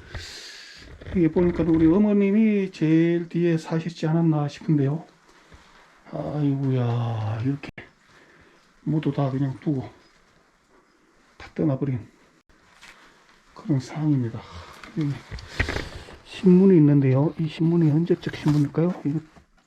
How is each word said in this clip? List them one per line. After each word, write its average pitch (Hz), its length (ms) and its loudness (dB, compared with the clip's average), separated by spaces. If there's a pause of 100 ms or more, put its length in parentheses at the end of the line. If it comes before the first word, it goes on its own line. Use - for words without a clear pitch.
(1160)
이게 160 160 2
보니까 175 320 0
우리 160 240 4
어머님이 202 840 2
제일 165 560 2
뒤에 170 300 0
사셨지 160 480 -6
않았나 160 420 2
싶은데요. 143 560 0 (1080)
아이고야, 127 1300 -2
이렇게 139 260 -4 (1120)
모두 147 280 -2
다 139 200 -2
그냥 135 280 -4
두고 139 300 -4 (1500)
다 - 180 -20
떠나버린 135 520 -2 (1500)
그런 143 240 -2
상황입니다. 131 600 -4 (600)
여기 147 120 -2 (1300)
신문이 185 400 6
있는데요. 143 640 4
이 160 80 -2
신문이 165 420 2
언제적 165 460 0
신문일까요? 151 680 0
이거 151 140 -2 (460)